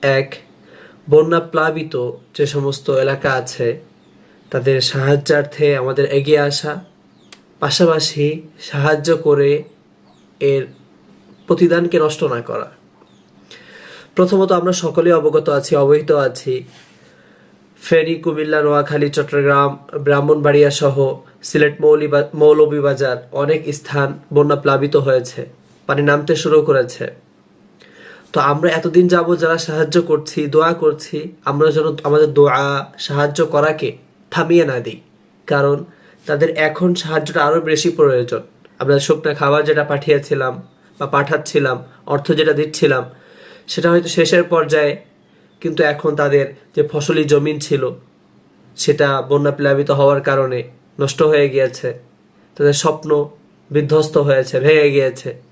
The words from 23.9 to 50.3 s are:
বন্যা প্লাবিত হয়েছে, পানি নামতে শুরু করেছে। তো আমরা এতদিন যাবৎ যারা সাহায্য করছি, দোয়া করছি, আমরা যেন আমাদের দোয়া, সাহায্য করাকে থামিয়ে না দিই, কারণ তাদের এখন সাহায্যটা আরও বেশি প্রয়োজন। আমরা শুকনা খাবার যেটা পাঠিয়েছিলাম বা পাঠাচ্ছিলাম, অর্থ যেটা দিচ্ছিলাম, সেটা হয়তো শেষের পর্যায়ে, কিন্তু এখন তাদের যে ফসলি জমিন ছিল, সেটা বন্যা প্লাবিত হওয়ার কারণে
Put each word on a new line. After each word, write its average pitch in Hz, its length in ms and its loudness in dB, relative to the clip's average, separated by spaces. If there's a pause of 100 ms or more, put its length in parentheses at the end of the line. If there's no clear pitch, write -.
বন্যা 147 220 4
প্লাবিত 143 400 0
হয়েছে, 131 500 0 (400)
পানি 143 160 -2
নামতে 147 340 2
শুরু 151 260 2
করেছে। 135 520 -2 (1160)
তো 151 80 0
আমরা 147 300 2
এতদিন 170 380 2
যাবৎ 175 300 2
যারা 165 200 0
সাহায্য 160 440 -2
করছি, 151 440 -2
দোয়া 156 260 2
করছি, 160 600 -4 (120)
আমরা 147 260 2
যেন 151 160 0 (180)
আমাদের 151 300 2
দোয়া, 139 640 2
সাহায্য 147 480 -2
করাকে 151 500 -2 (340)
থামিয়ে 170 340 2
না 131 160 -4
দিই, 107 200 -14 (460)
কারণ 143 380 0 (420)
তাদের 151 300 0
এখন 156 380 0
সাহায্যটা 156 500 -2
আরও 160 160 2
বেশি 156 300 -2
প্রয়োজন। 127 520 0 (360)
আমরা 139 200 0
শুকনা 151 360 -2
খাবার 147 300 0
যেটা 151 200 0
পাঠিয়েছিলাম 143 800 -2 (360)
বা 139 80 -6
পাঠাচ্ছিলাম, 139 760 -2 (220)
অর্থ 143 260 -2
যেটা 156 200 2
দিচ্ছিলাম, 143 520 0 (600)
সেটা 170 240 -2
হয়তো 170 180 2
শেষের 175 360 0
পর্যায়ে, 151 520 0 (640)
কিন্তু 165 220 -2
এখন 147 340 -2
তাদের 143 380 0 (220)
যে 147 160 0
ফসলি 156 320 -2
জমিন 147 340 0
ছিল, 131 320 -4 (840)
সেটা 143 520 0
বন্যা 143 240 0
প্লাবিত 139 380 0
হওয়ার 139 300 2
কারণে 135 420 -2 (380)